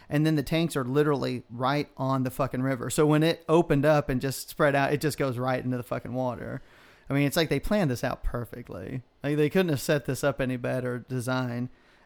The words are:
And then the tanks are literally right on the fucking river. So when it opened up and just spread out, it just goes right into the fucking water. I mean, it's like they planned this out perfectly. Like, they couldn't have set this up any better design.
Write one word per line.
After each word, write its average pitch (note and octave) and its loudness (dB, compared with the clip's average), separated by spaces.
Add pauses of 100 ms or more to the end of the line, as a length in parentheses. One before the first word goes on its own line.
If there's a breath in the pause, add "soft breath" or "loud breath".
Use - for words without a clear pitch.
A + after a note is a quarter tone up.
And D3+ 2
then D#3 4
the C#3 2
tanks E3 0
are C3 -2
literally C3 0
right C3 -2
on C3+ -2
the B2+ -2
fucking B2+ -4
river. C3 -2
So D3+ 4
when D3+ 6
it D#3+ 0
opened D#3+ 4
up D3+ 4
and B2+ 0
just - -4
spread C#3+ 2
out, C#3 2
it D3 0
just D3 -2
goes C3 0
right B2+ -2
into B2+ -2
the A#2+ -4
fucking B2 -6
water. B2 -6 (480 soft breath)
I C#3 0
mean, C#3+ 4
it's C3+ 0
like D#3+ 2
they C#3+ 0
planned F3 0
this A#2+ -4
out - -4
perfectly. A#2+ -8 (200)
Like, D3 -2
they D3+ 4
couldn't F3+ 2
have C3+ 0
set D3 0
this C3 -4
up C#3 0
any B2+ -2
better B2 -4 (100)
design. B2+ -4 (360 soft breath)